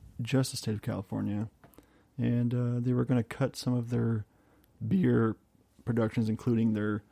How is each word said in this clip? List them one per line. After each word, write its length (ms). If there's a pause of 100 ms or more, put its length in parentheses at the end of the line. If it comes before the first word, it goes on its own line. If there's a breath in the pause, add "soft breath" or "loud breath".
(220)
just 300
the 60
state 180
of 60
California. 680 (680 soft breath)
And, 360
uh, 260
they 140
were 120
gonna 180
cut 320
some 180
of 160
their 360 (600 soft breath)
beer 500 (500)
productions, 440
including 440
their 380